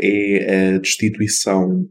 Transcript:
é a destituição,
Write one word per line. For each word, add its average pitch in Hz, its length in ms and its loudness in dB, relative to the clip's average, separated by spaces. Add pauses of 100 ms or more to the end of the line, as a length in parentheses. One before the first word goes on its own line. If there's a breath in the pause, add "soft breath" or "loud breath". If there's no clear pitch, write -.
é 98 720 2
a 95 40 0
destituição, 95 1120 -2